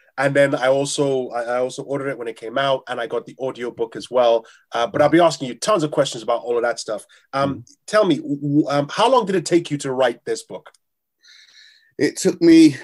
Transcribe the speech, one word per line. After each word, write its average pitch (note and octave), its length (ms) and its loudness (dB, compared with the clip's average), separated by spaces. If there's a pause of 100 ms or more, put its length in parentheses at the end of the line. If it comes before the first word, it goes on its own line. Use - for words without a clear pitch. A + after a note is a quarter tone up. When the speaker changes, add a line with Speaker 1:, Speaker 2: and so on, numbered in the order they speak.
(180)
Speaker 1:
and C#3 160 0
then C#3+ 220 2
I B2+ 140 0
also, C#3 580 -2
I, A#2+ 140 -6
I A#2+ 160 -4
also B2+ 260 -4
ordered C#3 240 -6
it C3 100 -6
when A#2 120 -10
it A2 80 -12
came A#2 200 -10
out, C3+ 300 -2
and A#2+ 140 -8
I A#2 40 -6
got A#2 200 -6
the - 120 -20
audio A#2+ 320 -8
book A2+ 280 -8
as G2+ 120 -14
well. A#2 360 2 (260)
Uh, A#2 160 -2
but G#2 140 0
I'll D3 80 6
be D#3+ 100 4
asking D3+ 300 2
you A#2 60 -10
tons G#3 280 -2
of D3+ 80 -2
questions C3 320 -4
about A#2 180 -2
all A#2+ 140 -4
of A#2 80 -2
that A#2 160 -2
stuff. G#2+ 260 -10 (280)
Um, C#3 220 -2
Speaker 2:
Mm. A2+ 200 -18 (100)
Speaker 1:
tell G#3+ 200 2
me, D#3+ 100 2
w-, C#3 220 -6
w-, D3 320 0
um, C#3+ 200 0
how A3+ 220 2
long A#3+ 140 4
did F#3 100 -2
it D#3+ 100 -2
take E3+ 240 0
you D3 100 -4
to C#3 120 -6
write B2+ 320 -2
this A2+ 200 -6
book? - 280 -18 (1300)
Speaker 2:
It - 180 -2
took F#3 260 -2
me, D#3+ 420 8